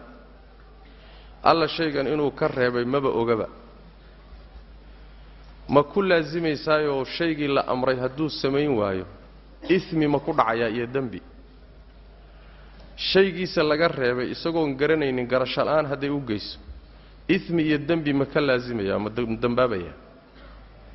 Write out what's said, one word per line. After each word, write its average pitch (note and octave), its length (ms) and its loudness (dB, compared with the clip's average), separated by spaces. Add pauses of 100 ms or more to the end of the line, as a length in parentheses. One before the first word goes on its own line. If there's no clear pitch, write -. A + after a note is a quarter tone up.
(1400)
Alle D#3 260 4
shaygan C#3+ 380 -2
inuu D3+ 260 0
ka D#3 160 0
reebay B2 360 0
maba C3+ 240 0
ogaba. A2+ 380 0 (2250)
Ma C#3 160 6
ku G3 180 -2
laazimaysaayoo D3+ 1000 0
shaygii D3+ 440 -2
la C#3 200 2
amray B2+ 280 0
hadduu B2+ 320 -2
samayn C#3+ 460 0
waayo, F#2+ 320 0 (600)
ismi E3 400 2
ma D3 100 4
ku D#3+ 140 -4
dhacayaa A#2 360 2
iyo A#2 180 -2
dembi? A#2+ 360 -6 (1700)
Shaygiisa F#3 680 2
laga D3+ 260 2
reebay B2 460 -2
isagoon D#3+ 420 -2
garanaynin, C#3 520 0
garasho B2+ 360 2
la'aan D3 220 2
hadday C#3 240 -4
u C#3+ 100 -2
geyso, A2 380 -6 (720)
ismi E3+ 320 2
iyo D3+ 160 2
dembi D3 340 0
ma C#3 140 2
ka D3+ 140 0
laazimaya, A#2+ 580 0
ma G#2 120 -2
dam-, A2+ 300 -2
dambaabaya? A#2+ 520 0 (1040)